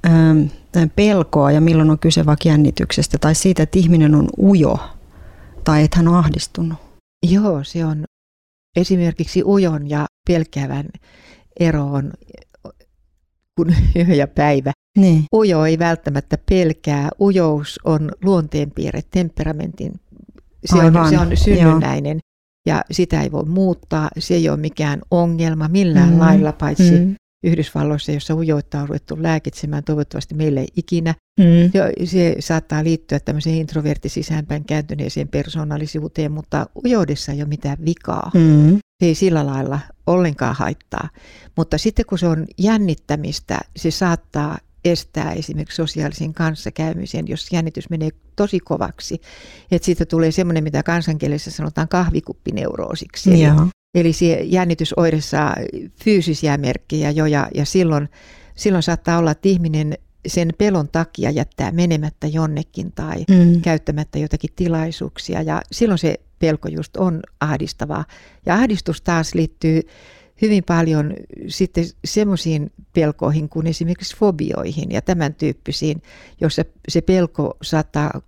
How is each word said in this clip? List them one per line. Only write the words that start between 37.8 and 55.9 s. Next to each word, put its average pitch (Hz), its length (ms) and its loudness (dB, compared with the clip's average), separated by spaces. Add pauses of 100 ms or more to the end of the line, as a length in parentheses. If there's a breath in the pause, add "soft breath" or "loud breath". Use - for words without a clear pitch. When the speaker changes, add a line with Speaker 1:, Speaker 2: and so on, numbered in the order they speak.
Speaker 2:
vikaa. - 480 -4
Speaker 1:
Mm. 160 420 6 (240)
Speaker 2:
Se 175 60 2
ei 160 100 4
sillä 165 300 2
lailla 139 340 -4 (280)
ollenkaan 151 480 0
haittaa. - 540 -6 (480 soft breath)
Mutta 156 200 -2
sitten 220 280 0
kun 190 140 -4
se 175 80 0
on 160 180 0 (120)
jännittämistä, 170 1040 -2 (160)
se 165 160 -4
saattaa 160 680 -4 (280)
estää 160 480 -4
esimerkiksi 151 420 -10
sosiaalisen 156 580 -6
kanssakäymisen, 160 960 -6
jos - 240 -10
jännitys 165 380 -6
menee 156 200 -4 (260)
tosi 202 240 -2
kovaksi. 170 600 -8 (500 loud breath)
Että 175 140 0
siitä 170 200 0
tulee 165 260 0
semmoinen, 170 320 0
mitä 151 200 -4
kansankielessä 151 680 -4
sanotaan 151 360 -4
kahvikuppineuroosiksi. - 1500 -4
Eli, 165 100 8
Speaker 1:
Joo. 151 240 6 (280)
Speaker 2:
eli 165 180 2
se 175 120 0 (180)
jännitysoire 165 800 0
saa 151 340 -2 (480)